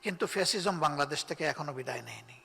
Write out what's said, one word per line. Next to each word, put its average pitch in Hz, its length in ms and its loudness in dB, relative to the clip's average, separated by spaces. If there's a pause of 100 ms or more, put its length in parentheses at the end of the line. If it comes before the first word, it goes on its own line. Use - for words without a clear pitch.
কিন্তু 196 300 -2
ফ্যাসিজম 196 420 2 (100)
বাংলাদেশ 143 440 2
থেকে 160 160 -2
এখনো 147 280 -2
বিদায় 123 340 -6
নেয়নি। 113 380 -16